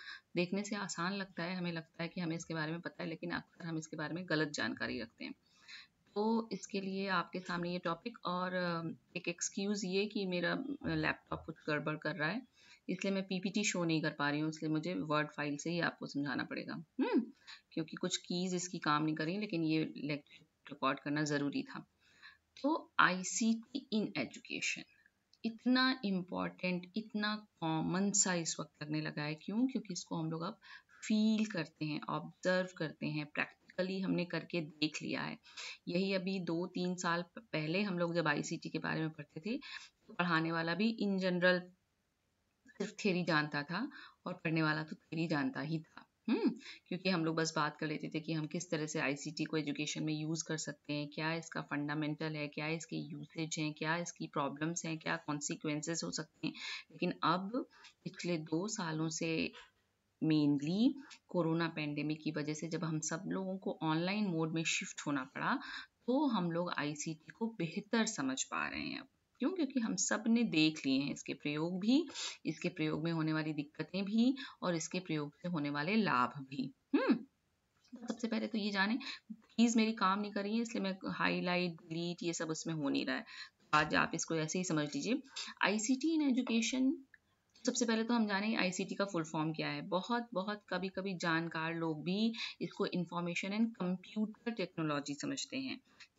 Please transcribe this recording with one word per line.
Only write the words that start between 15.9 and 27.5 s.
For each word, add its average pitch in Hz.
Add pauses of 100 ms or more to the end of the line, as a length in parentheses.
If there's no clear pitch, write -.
समझाना 127
पड़ेगा। -
हम्म, 254 (400)
क्योंकि 160
कुछ -
कीज 180
इसकी 170
काम 151
नहीं 156
कर 156
रही, 180
लेकिन 190
ये 156
लेक्चर -
रिकॉर्ड -
करना 151
ज़रूरी 143
था। - (760)
तो 311
आईसीटी 185
in 214
education, - (600)
इतना 254
इंपॉर्टेंट, 180
इतना 214 (140)